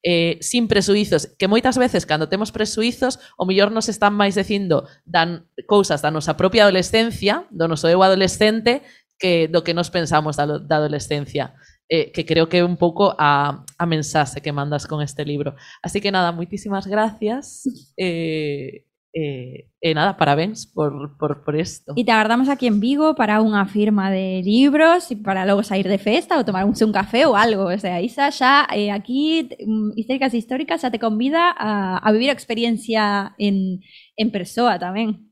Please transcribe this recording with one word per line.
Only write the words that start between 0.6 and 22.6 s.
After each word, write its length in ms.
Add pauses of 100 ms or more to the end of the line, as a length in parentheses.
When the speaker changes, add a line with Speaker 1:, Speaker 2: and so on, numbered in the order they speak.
Speaker 1:
presuizos, 640
que 160
moitas 240
veces, 320
cando 240
temos 160
presuizos, 720 (160)
o 80
mellor 280
nos 200
están 240
máis 240
dicindo 480 (160)
dan 400 (240)
cousas 320
da 80
nosa 320
propia 240
adolescencia, 880
do 160
noso 240
eu 80
adolescente, 800 (400)
que 320
do 80
que 160
nos 160
pensamos 480
da, 80
da 320
adolescencia. 720 (380)
eh, 220
que 120
creo 240
que 100
é 60
un 140
pouco 400
a, 480
a 180
mensaxe 560
que 140
mandas 320
con 160
este 240
libro. 300 (260)
Así 180
que 140
nada, 180
moitísimas 540
gracias. 800
Speaker 2:
<laughs> 340
Speaker 1:
Eh, 840 (260)
eh, 540 (160)
e 100
nada, 240
parabéns 540
por, 480
por, 240
por 160
esto. 400
Speaker 2:
E 80
te 80
agardamos 340
aquí 220